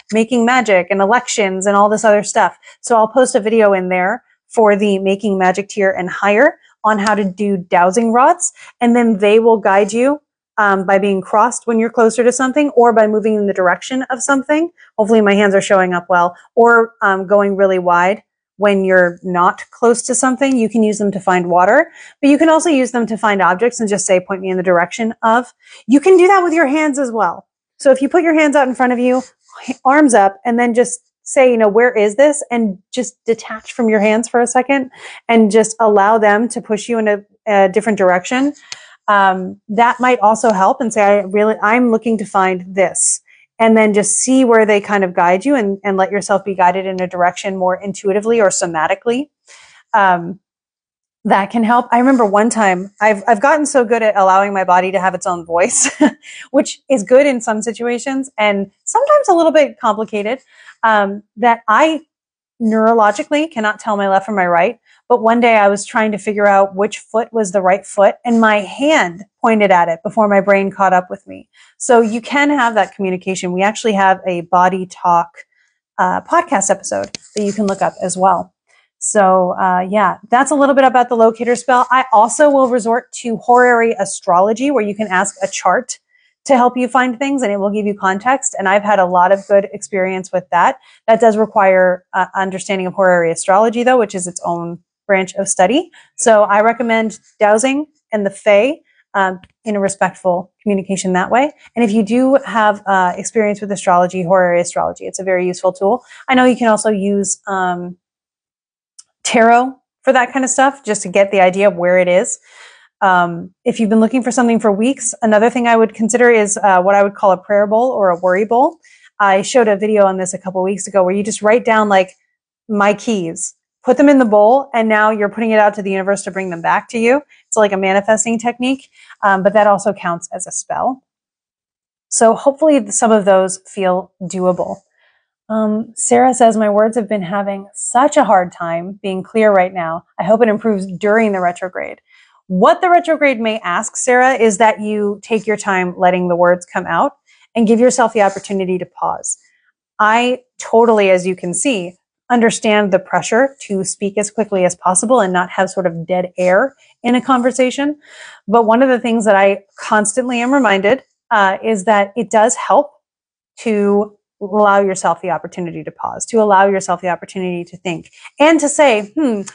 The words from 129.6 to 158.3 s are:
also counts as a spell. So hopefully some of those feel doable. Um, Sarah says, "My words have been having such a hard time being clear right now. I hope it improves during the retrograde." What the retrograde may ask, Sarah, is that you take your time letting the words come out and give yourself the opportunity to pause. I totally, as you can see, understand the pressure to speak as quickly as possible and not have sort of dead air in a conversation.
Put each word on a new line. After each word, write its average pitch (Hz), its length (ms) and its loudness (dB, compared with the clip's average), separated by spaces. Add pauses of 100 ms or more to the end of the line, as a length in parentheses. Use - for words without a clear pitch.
also 202 260 0
counts 175 400 -8
as 185 140 -10
a - 60 -18
spell. - 500 -6 (1080)
So 226 260 2
hopefully 277 560 0
some 220 220 0
of 214 120 2
those 190 420 2
feel 185 460 -4 (100)
doable. 180 540 -4 (760)
Um, 220 440 -4
Sarah 247 380 0
says, 226 240 2
"My 214 140 0
words 214 260 0
have 220 100 -4
been 208 140 -4
having 196 540 -8
such - 420 -2
a 277 80 4
hard 185 260 2
time 170 520 -8
being 190 200 -6
clear 214 300 0
right 185 220 2
now. 170 300 -8 (140)
I 175 60 -4
hope 214 160 2
it 240 80 2
improves 208 380 -2
during 208 460 0
the 190 80 -4
retrograde." 175 600 -8 (460)
What 233 340 2
the 370 100 0
retrograde 311 500 0
may 220 200 -4
ask, 180 360 -6
Sarah, 254 380 2
is 220 240 0
that 220 220 2
you 208 420 -4
take 220 240 -6
your 214 100 -2
time 185 420 -4
letting 180 300 0
the 175 80 -2
words 175 300 0
come 185 200 -8
out 180 300 -2 (380)
and 226 120 0
give 220 140 2
yourself 247 320 2
the 226 80 0
opportunity 190 580 -2
to 175 80 -10
pause. - 520 -8 (600)
I 240 460 0 (140)
totally, 226 520 2
as 185 160 2
you 185 100 -4
can 180 180 -8
see, 185 420 -4 (340)
understand 220 600 0
the 185 80 2
pressure 233 640 -2
to 196 240 -6
speak 196 340 -8
as 202 120 -4
quickly 202 340 -4
as 175 120 -2
possible 226 440 0
and 185 120 0
not 180 180 -2
have 185 200 -2
sort 180 160 -4
of 165 200 -8
dead 180 300 -4
air 185 380 0 (280)
in 240 120 0
a 254 60 0
conversation. 262 800 -2 (480)